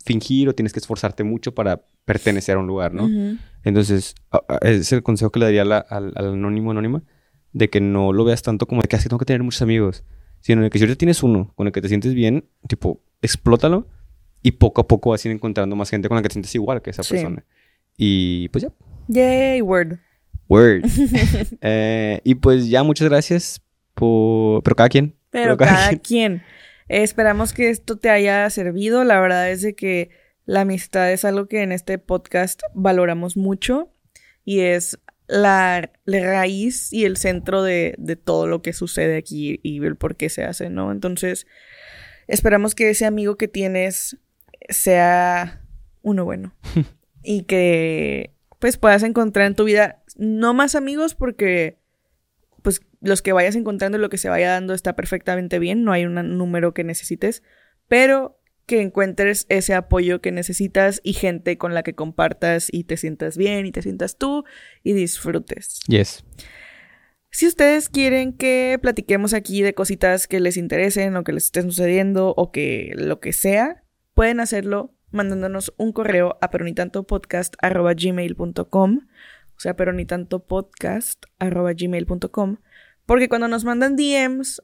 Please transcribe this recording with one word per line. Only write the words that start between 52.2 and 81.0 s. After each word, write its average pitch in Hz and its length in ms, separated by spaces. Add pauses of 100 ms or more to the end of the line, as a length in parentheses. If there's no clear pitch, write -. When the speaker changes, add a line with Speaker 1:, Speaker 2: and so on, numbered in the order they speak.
Speaker 2:
pues, 196 200 (200)
los 196 200
que 190 120
vayas 185 220
encontrando 208 420
y 214 40
lo 202 80
que 196 80
se 190 120
vaya 175 220
dando 185 220
está 185 220
perfectamente 180 640
bien, 190 240
no 214 80
hay 175 140
un 175 100 (220)
número 175 360
que 175 100
necesites, 170 600 (440)
pero 262 520 (260)
que 226 160
encuentres 196 680
ese 196 240
apoyo 180 480
que 180 100
necesitas 190 720
y 196 100
gente 175 440
con 170 160
la 165 100
que 165 120
compartas 165 760
y 175 140
te 170 100
sientas 160 420
bien 202 280
y 185 80
te 175 80
sientas 190 360
tú 285 280 (380)
y 202 100
disfrutes. - 920
Speaker 1:
Yes. 104 360 (1080)
Speaker 2:
Si - 160
ustedes 302 440
quieren 262 420
que 254 500
platiquemos 214 520
aquí 202 300
de 196 100
cositas 190 540
que 190 120
les 180 160
interesen 190 600
o 175 80
que - 80
les 156 120
estén - 180
sucediendo 185 720
o 175 160
que 135 420
lo 151 240
que - 140
sea, 214 500 (300)
pueden 233 260
hacerlo 202 540 (180)
mandándonos 190 640
un 220 160
correo 196 500
a 180 80
peronitanto 175 560
podcast - 560
arroba 175 340
gmail 175 420
punto 175 320
com. 196 300 (580)
O - 20
sea, 180 160
peronitantopodcast 180 1500 (120)